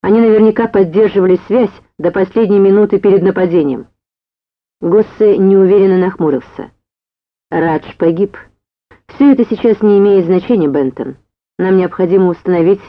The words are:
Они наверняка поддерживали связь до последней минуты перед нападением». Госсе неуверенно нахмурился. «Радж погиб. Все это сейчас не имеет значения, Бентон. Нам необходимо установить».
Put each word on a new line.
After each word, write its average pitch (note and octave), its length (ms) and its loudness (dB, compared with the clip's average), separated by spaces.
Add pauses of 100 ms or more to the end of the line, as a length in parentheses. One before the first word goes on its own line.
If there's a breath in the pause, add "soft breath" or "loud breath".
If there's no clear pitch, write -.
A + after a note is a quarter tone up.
Они G#3 200 0
наверняка A3 480 2
поддерживали F#3 760 0
связь A3+ 260 -2 (260)
до E3+ 120 -2
последней G3+ 500 0
минуты G3 400 2
перед G3 220 2
нападением». F3 640 -2 (920)
Госсе G3+ 580 0
неуверенно F#3+ 600 2
нахмурился. E3+ 720 -6 (800)
«Радж D#3+ 480 -4
погиб. E3+ 380 -2 (720 soft breath)
Все C#4 240 2
это B3 160 2
сейчас A3 340 -2
не G#3 160 4
имеет G3 280 2
значения, F#3 420 -2
Бентон. C3+ 480 -4 (420)
Нам F#3 180 0
необходимо F#3 520 0
установить». F3+ 600 -2